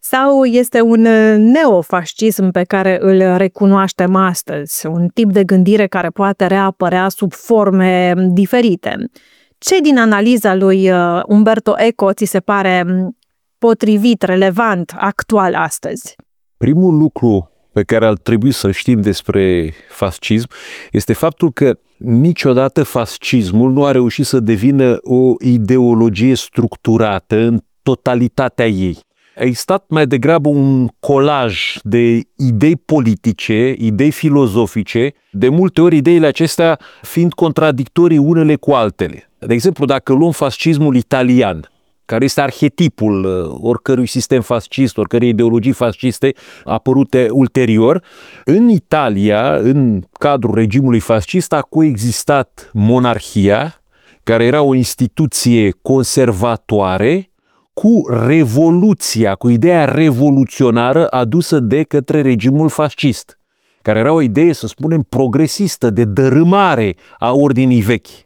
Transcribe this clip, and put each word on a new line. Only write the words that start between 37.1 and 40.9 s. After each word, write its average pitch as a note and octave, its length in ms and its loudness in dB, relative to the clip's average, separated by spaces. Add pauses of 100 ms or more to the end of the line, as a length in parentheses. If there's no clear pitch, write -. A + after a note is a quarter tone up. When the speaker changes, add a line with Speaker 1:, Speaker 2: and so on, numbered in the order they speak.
Speaker 2:
contradictorii D#3 840 0
unele D3+ 380 2
cu - 160 -2
altele. G#2+ 680 -4
De - 160 -4
exemplu, D3 300 -2
dacă C3+ 280 -2
luăm D#3+ 180 2
fascismul D3 680 0